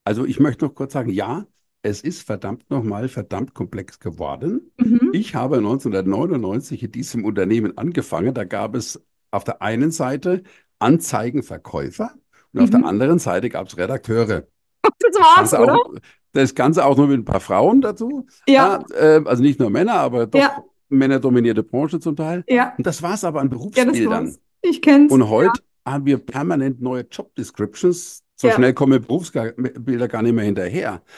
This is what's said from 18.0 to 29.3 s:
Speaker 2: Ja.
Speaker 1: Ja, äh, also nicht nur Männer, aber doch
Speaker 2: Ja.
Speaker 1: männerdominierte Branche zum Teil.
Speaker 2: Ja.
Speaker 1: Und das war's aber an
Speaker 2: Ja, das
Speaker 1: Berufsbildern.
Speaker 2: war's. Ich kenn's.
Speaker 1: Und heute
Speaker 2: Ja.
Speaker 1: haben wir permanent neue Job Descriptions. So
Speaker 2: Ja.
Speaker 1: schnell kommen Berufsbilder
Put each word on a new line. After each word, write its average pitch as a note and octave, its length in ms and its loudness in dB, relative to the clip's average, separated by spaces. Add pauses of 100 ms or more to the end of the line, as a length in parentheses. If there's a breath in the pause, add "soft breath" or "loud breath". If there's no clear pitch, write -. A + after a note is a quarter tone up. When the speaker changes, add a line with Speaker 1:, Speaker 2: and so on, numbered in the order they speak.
Speaker 2:
Ja. C4+ 440 4
Speaker 1:
Ja, - 40 -12
äh, D3+ 280 6
also A#2+ 180 0
nicht C#3 160 4
nur A#2+ 120 0
Männer, G3+ 240 0
aber B2 320 0
doch C4+ 140 2
Speaker 2:
Ja. - 240 0 (240)
Speaker 1:
männerdominierte B2+ 760 2
Branche D3+ 380 -4
zum D3+ 160 -4
Teil. E3 320 -6
Speaker 2:
Ja. B3 300 0
Speaker 1:
Und B2 80 -6
das D#3+ 160 -4
war's G3 220 -4
aber D3+ 160 -4
an C3+ 60 0
Speaker 2:
Ja, B2+ 40 -6
das B2+ 80 -6
Speaker 1:
Berufsbildern. - 680 -2
Speaker 2:
war's. - 140 -14 (220)
Ich E4+ 200 -2
kenn's. D4 300 8
Speaker 1:
Und A#2+ 160 6
heute C#3+ 320 2 (260)
Speaker 2:
Ja. C3 60 -6
Speaker 1:
haben C#3 140 -6
wir C#3 120 2
permanent C3+ 640 -4
neue B2 300 -6
Job - 240 -16
Descriptions. - 880 -4 (140)
So B2+ 120 2
Speaker 2:
Ja. A3 60 4
Speaker 1:
schnell B2+ 180 4
kommen C3 280 2
Berufsbilder B2 1080 -6